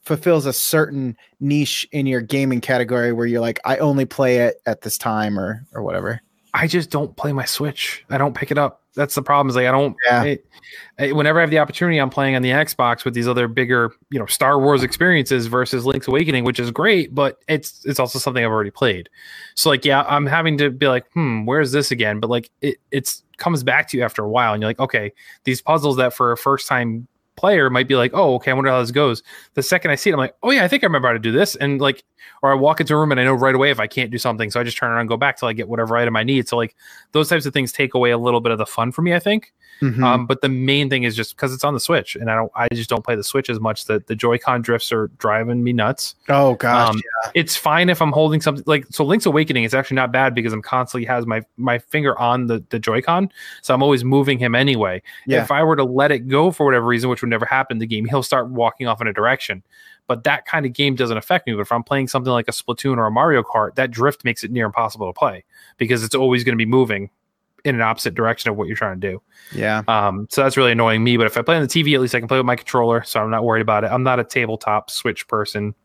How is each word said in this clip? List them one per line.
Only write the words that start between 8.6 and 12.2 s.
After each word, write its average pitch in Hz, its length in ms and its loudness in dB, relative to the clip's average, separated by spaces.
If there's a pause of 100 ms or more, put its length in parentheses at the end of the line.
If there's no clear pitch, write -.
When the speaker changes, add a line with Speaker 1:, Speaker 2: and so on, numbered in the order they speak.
Speaker 2:
That's 143 180 -2
the 143 80 -2
problem, 143 280 2
is, 120 60 -2
like, 127 120 2
I 127 40 4
don't, 135 240 2 (140)
Speaker 1:
Yeah. 120 140 4
Speaker 2:
it, 147 220 -2 (520)
it, 139 180 -2
whenever 151 240 2
I - 40 4
have 151 80 0
the 156 80 4
opportunity, 160 400 0
I'm 135 100 2
playing 135 260 0